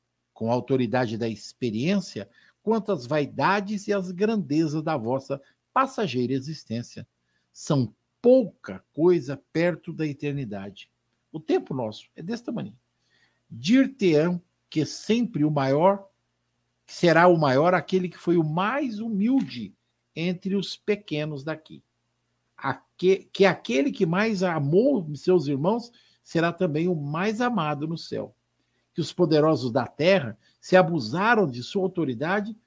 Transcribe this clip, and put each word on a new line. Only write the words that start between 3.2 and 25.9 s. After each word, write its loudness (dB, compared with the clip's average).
e -2
as -4
grandezas 0
da -2
vossa -4
passageira -2
existência -8
são -2
pouca 2
coisa 0
perto -2
da -4
eternidade. -8
O -10
tempo -2
nosso -8
é -16
desse -10
tamanho. -8
Dir-te-ão 2
que 0
sempre -2
o 2
maior, 2
será 6
o 6
maior 4
aquele 0
que -14
foi 0
o 4
mais -4
humilde -2
entre -4
os -4
pequenos -6
daqui. -12
Aque-, -2
que 4
aquele 0
que -2
mais 0
amou 2
seus 2
irmãos -2